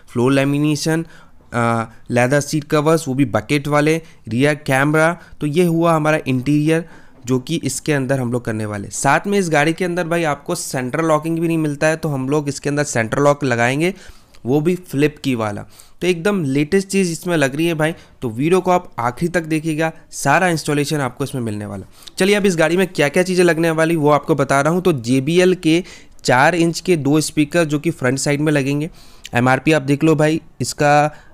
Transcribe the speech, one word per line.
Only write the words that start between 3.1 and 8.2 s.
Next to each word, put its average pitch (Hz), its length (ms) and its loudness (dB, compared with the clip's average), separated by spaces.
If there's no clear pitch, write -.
भी 139 100 2
बकेट 135 440 -2
वाले, 151 340 2
रियर 131 260 2
कैमरा। 151 640 2
तो 151 60 -2
ये 156 180 2
हुआ 165 300 2
हमारा 156 320 2
इंटीरियर 147 580 0
जो 127 120 0
कि 147 260 -4
इसके - 280 -4
अंदर 135 280 0